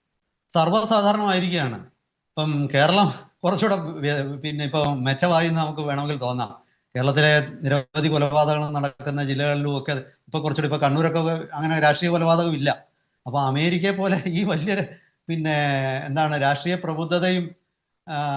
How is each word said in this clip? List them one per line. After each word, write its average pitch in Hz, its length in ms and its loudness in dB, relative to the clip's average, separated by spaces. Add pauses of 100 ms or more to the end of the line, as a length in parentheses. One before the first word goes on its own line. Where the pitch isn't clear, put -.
(540)
സർവ്വസാധാരണമായിരിക്കുകയാണ്. 185 1300 2 (400)
ഇപ്പം 147 480 -2
കേരളം 156 400 4 (300)
കുറച്ചുകൂടെ 196 320 0
വ്യ-, 147 640 -4
പിന്നെ 147 240 -6
ഇപ്പം 143 380 0
മെച്ചമായി 165 440 2
എന്ന് 165 140 0
നമുക്ക് 151 200 -4
വേണമെങ്കിൽ 147 360 -2
തോന്നാം. 123 440 -6 (340)
കേരളത്തിലെ 143 520 4 (140)
നിരവധി 143 460 0
കൊലപാതകങ്ങൾ 151 640 2
നടക്കുന്ന 143 520 -4
ജില്ലകളിലും 143 540 -2
ഒക്കെ 135 140 -6
ഇപ്പൊ - 480 -8
കുറച്ചുകൂടി, 147 340 -2
ഇപ്പൊ 147 140 2
കണ്ണൂരൊക്കെ 160 320 2 (360)
അങ്ങനെ 160 240 -2
രാഷ്ട്രീയ 151 300 4
കൊലപാതകം 165 460 2
ഇല്ല. 135 280 -2 (420)
അപ്പൊ 131 140 -2
അമേരിക്കയെ 160 520 0
പോലെ 185 360 -2
ഈ 175 160 -2
വലിയൊരു, 185 400 -2 (440)
പിന്നെ 156 300 -2 (480)
എന്താണ്, 147 360 0
രാഷ്ട്രീയ 143 340 0
പ്രബുദ്ധതയും, 175 800 -2 (520)
ആ, 151 100 -6 (200)